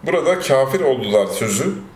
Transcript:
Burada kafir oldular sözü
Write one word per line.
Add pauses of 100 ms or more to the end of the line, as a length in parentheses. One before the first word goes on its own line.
Burada
kafir
oldular
sözü (220)